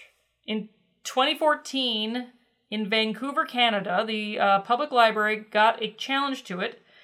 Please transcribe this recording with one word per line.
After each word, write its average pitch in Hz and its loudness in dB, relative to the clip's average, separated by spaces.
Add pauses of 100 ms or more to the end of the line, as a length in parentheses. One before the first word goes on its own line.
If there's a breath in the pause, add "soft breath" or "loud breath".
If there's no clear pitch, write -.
(460)
In 214 -6 (340)
twenty 285 0
fourteen, 247 -2 (420)
in 214 -4
Vancouver, 226 -2
Canada, 220 0
the, 214 -4
uh, 196 4
public 247 -2
library 214 4
got 220 4
a 214 -4
challenge 269 -4
to 180 -8
it 214 -6 (220 soft breath)